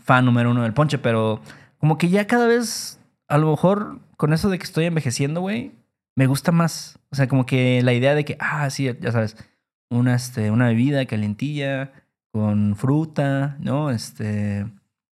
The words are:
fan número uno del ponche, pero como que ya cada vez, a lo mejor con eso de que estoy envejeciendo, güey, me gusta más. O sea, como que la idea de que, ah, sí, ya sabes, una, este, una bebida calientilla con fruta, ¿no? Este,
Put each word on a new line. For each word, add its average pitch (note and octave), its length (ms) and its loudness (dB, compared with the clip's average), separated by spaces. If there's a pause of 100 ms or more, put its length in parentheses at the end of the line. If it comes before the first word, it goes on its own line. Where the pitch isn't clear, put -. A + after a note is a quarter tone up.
fan B2+ 220 4
número A#2+ 260 4
uno A#2+ 120 2
del A2 100 -2
ponche, D3 240 2
pero A2 420 0 (380)
como D3+ 220 2
que F3 100 2
ya G3+ 180 2
cada A#3+ 200 2
vez, A#3 520 -2 (280)
a D3 100 2
lo D#3 140 4
mejor G3 480 0 (180)
con D3+ 160 2
eso E3 160 0
de F#3 80 0
que - 80 -10
estoy D#3+ 200 -2
envejeciendo, D3+ 560 -2
güey, G#3+ 300 -6 (440)
me - 120 4
gusta C#3 240 0
más. - 480 -2 (120)
O C#3+ 40 -14
sea, C3+ 120 2
como B2+ 180 2
que B2+ 380 2
la B2 100 4
idea B2+ 220 2
de D3+ 100 0
que, - 140 -8
ah, D3 320 -4
sí, C3+ 280 -4
ya A#2+ 120 -4
sabes, A2 260 -2 (540)
una, B2 240 2
este, A#2 360 -4
una A#2+ 160 2
bebida C3 380 2
calientilla C3+ 880 -4 (400)
con G#2 440 0
fruta, C#3 840 -2
¿no? D3+ 320 -2
Este, G#2 720 -4 (520)